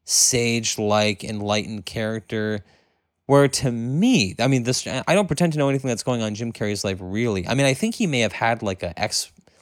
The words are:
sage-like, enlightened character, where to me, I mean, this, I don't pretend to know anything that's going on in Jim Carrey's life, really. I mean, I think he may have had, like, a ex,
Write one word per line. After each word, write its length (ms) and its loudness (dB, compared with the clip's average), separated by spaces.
sage-like, 1200 2
enlightened 640 -4
character, 760 -4
where 220 6
to 240 0
me, 680 2
I 80 2
mean, 160 2
this, 220 -2
I 300 0
don't 120 2
pretend 260 0
to 60 -2
know 100 2
anything 180 -2
that's 160 -2
going 180 -2
on 80 -2
in 60 -4
Jim 160 -6
Carrey's 320 -4
life, 160 -2
really. 480 -2
I 80 0
mean, 100 2
I 80 4
think 220 -2
he 100 -2
may 140 0
have 140 0
had, 300 0
like, 180 -4
a 180 -6
ex, 320 -4